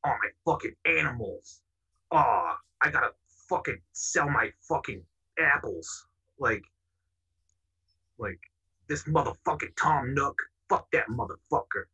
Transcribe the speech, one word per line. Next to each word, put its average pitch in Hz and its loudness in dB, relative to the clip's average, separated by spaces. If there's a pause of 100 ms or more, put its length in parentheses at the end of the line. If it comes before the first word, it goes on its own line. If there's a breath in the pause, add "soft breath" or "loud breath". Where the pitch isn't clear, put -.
Oh, - 0
my - -2
fucking - -2 (120)
animals. 147 -2 (500)
Oh, 110 4 (260)
I 147 4
gotta 139 0 (380)
fucking - -2 (120)
sell - -2
my 117 2 (180)
fucking 113 -4 (360)
apples. 139 0 (320)
Like, 110 0 (1600)
like, 98 -6 (480)
this 147 -4
motherfucking 151 -2
Tom 139 2
Nook. 143 0 (320)
Fuck - 0
that 127 2
motherfucker. 117 -4